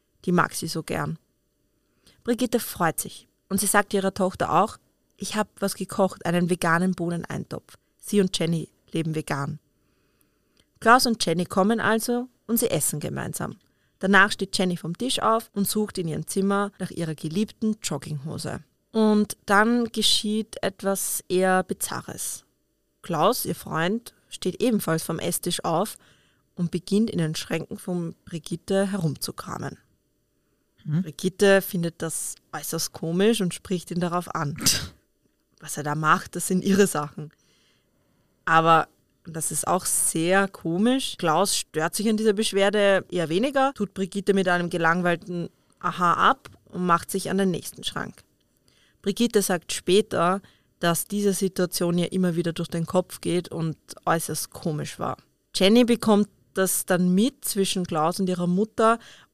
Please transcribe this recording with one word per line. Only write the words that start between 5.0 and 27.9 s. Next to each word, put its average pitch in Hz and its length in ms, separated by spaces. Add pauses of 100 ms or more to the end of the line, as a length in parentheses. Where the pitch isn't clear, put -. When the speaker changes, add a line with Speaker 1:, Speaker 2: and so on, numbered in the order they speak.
Speaker 1:
„Ich - 200
hab 214 120 (120)
was 202 140
gekocht, - 500
einen 175 240
veganen 175 440
Bohneneintopf.“ - 840 (240)
Sie - 220
und 185 180
Jenny 165 320 (220)
leben 160 220
vegan. 147 440 (1200)
Klaus 240 260
und 226 180
Jenny 170 200
kommen 208 360
also 240 480 (180)
und 233 120
sie - 120
essen 151 300
gemeinsam. - 560 (420)
Danach 196 320
steht - 260
Jenny 180 200
vom 170 200
Tisch 254 240
auf 226 320
und 202 160
sucht 214 300
in 175 80
ihrem 156 220
Zimmer 202 500
nach 180 140
ihrer 160 240
geliebten 208 680
Jogginghose. 151 800 (320)
Und 214 520
dann 226 480
geschieht 214 680
etwas - 680
eher 185 360
Bizarres. - 800 (580)
Klaus, 170 420
ihr 165 120
Freund, 175 580 (140)
steht - 340
ebenfalls 190 400
vom 165 160
Esstisch - 460
auf 170 320 (580)
und 175 160
beginnt 208 400
in 175 80
den 160 160
Schränken - 420
von 175 380 (100)